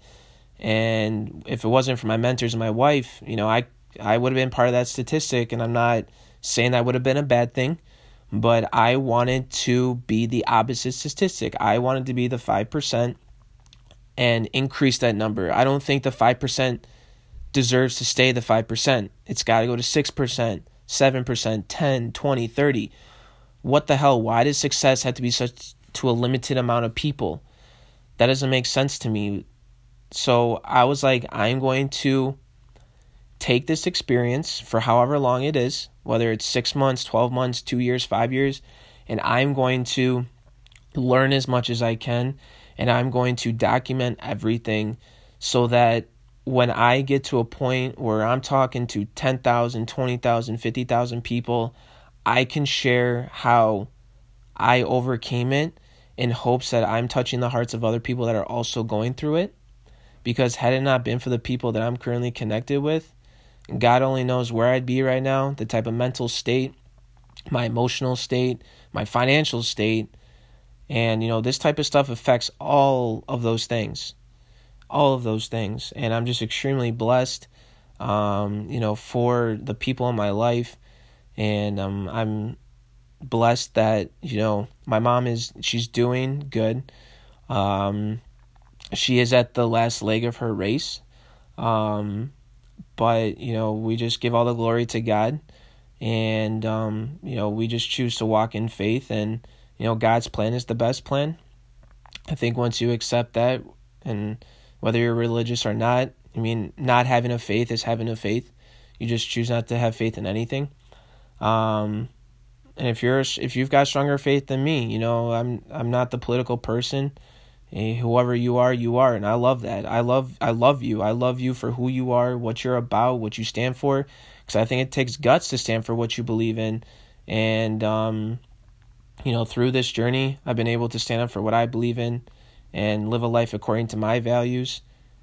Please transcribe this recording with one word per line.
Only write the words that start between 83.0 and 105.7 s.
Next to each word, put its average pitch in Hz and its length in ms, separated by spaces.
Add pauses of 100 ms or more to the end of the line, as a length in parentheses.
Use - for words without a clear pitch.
blessed 120 500
that, 110 380 (100)
you 117 160
know, 107 300 (180)
my 110 140
mom 123 260
is, 117 260 (100)
she's 117 260
doing 127 640
good. 117 400 (580)
Um, 101 720 (720)
she 123 260
is 120 120
at 123 220
the 120 160
last 117 320
leg 110 240
of 117 120
her 113 160
race. 101 460 (580)
Um, 107 760 (640)
but, 113 400
you 120 160
know, 110 180
we 113 240
just 117 240
give 120 160
all 117 80
the 120 100
glory 117 340
to 113 120
God. 113 400 (640)
And, 110 640
um, 110 580
you 131 140
know, 107 120
we 110 180
just 117 220
choose 120 280
to 113 80
walk 110 280
in 110 140
faith. 110 420
And, 110 380 (300)
you 110 80
know, 113 100
God's 113 320
plan 110 260
is 123 120
the 117 100
best 123 300
plan. 147 320 (880)
I 160 80
think 120 220
once 120 240
you 120 100
accept 120 440
that, 123 280 (400)
and 107 400 (380)
whether 113 180
you're 117 160
religious 117 500
or 107 80